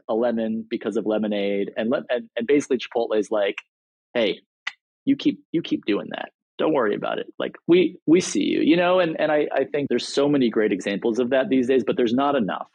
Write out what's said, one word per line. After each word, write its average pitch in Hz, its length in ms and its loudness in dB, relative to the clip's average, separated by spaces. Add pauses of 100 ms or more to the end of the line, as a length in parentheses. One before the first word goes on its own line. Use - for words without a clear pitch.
a 113 60 0
lemon 113 520 -2
because 110 300 -4
of 95 80 -2
lemonade. 104 720 -2
And 113 140 -2
le-, 156 180 -2
and, 120 260 -4
and 117 120 -4
basically 139 320 2
Chipotle 113 380 -2
is 101 120 0
like, 104 280 -2 (580)
"Hey, 113 240 0 (680)
you 139 100 2
keep, 139 240 -2 (120)
you 165 100 0
keep - 240 -6
doing 101 240 -2
that." - 200 -10 (280)
Don't 156 160 0
worry 113 220 0
about - 240 -4
it. - 80 -10 (120)
Like, - 160 -6 (120)
we, 175 380 4
we 175 160 6
see - 220 -2
you, - 180 0
you 151 160 4
know? 180 220 4
And, 165 200 0
and 151 120 0
I, 151 220 2
I 135 120 0
think 143 240 -4
there's 123 180 0
so 143 220 2
many 135 200 4
great 107 220 2
examples 101 480 -2
of 123 120 -2
that 131 180 2
these 131 180 2
days, 131 180 4
but 117 120 -2
there's 120 160 2
not 139 220 2
enough. 90 400 -2